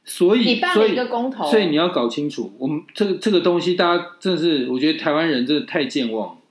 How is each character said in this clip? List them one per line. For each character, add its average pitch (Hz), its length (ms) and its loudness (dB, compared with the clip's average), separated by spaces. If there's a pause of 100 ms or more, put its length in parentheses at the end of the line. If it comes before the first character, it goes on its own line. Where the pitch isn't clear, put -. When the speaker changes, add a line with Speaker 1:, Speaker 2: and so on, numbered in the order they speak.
Speaker 1:
所 180 320 2
以， 240 200 2
Speaker 2:
你 - 0 -
办 359 200 0
了 302 140 4
一 339 60 0
个 247 100 0
公 247 240 -4
投。 262 140 -8
Speaker 1:
所 151 60 -2
以， - 20 2
所 220 80 4
以 185 100 2
你 147 60 0
要 170 140 2
搞 123 200 0
清 147 180 -4
楚， - 300 -8
我 135 80 -6
们 151 180 -4 (120)
这 214 100 0
个， 190 100 -2
这 - 140 -2
个 185 120 2
东 175 200 2
西， 180 140 0
大 175 200 2
家 - 240 -4
真 185 160 -2
的 151 60 -2
是， 147 280 0
我 127 100 -2
觉 151 120 2
得 - 60 -2
台 151 160 -2
湾 165 160 0
人 127 160 0
真 143 140 0
的 - 80 -6
太 151 180 -2
健 131 260 -4
忘。 104 280 -6 (120)